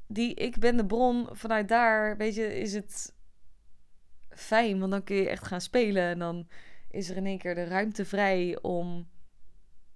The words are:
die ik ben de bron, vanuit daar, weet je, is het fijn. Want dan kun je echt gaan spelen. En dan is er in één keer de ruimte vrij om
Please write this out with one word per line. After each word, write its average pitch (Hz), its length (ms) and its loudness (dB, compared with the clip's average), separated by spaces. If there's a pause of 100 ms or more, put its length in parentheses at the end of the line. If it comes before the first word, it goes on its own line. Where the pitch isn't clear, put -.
die 226 260 -2
ik 240 260 2
ben 240 180 8
de 214 80 6
bron, 240 460 2
vanuit 214 360 -2
daar, 220 500 4
weet 214 180 -2
je, 214 240 -2
is 208 140 -4
het - 420 -8 (1200)
fijn. 220 420 2
Want 190 120 0
dan 196 120 0
kun 202 120 -2
je 196 140 2
echt - 180 -4
gaan 180 140 -4
spelen. 208 420 2
En 175 160 0
dan 170 280 -4 (420)
is 180 200 -4
er 190 80 -6
in 190 80 -2
één 196 120 -2
keer 180 180 -4
de 175 80 -2
ruimte 196 420 -2
vrij 190 560 2
om 175 480 -2 (880)